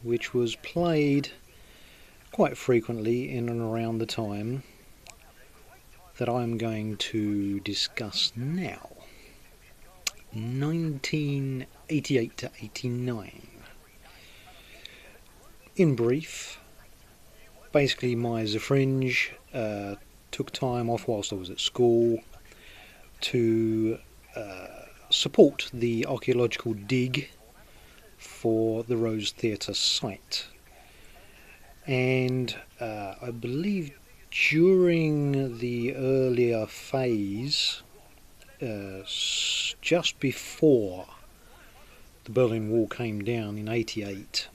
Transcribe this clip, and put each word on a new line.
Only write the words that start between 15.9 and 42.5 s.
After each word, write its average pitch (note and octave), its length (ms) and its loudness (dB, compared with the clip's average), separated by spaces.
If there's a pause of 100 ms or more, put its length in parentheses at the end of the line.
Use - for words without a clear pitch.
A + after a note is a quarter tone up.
brief, B2 640 -2 (1120)
basically, B2+ 420 2
my A#2 300 0
Zafrinj, C3 840 0 (220)
uh, G#2 440 -4 (340)
took - 220 -6
time A#2+ 360 -2
off A#2 200 0
whilst G#2 240 -2
I G2+ 40 -4
was F#2 140 -8
at - 80 -10
school A#2 640 4 (1000)
to, A2+ 760 2 (380)
uh, F#2+ 300 -10 (440)
support - 640 6
the A#2 340 0
archaeological A#2+ 680 0
dig B2+ 560 0 (880)
for A2+ 680 -2
the A#2 140 -2
Rose A2 340 -2
Theatre G#2 440 -4
site. - 720 -2 (1400)
And, B2+ 680 0 (240)
uh, G#2 420 -8
I B2 80 -8
believe C#3 600 -4 (580)
during D3+ 1080 4
the A#2+ 360 -2
earlier B2 720 4
phase, A#2 1160 -2 (800)
uh, G2 400 -8
s-, - 800 -2
just - 380 2
before A#2+ 880 2 (1160)
the A2+ 80 -12
Berlin A2 380 2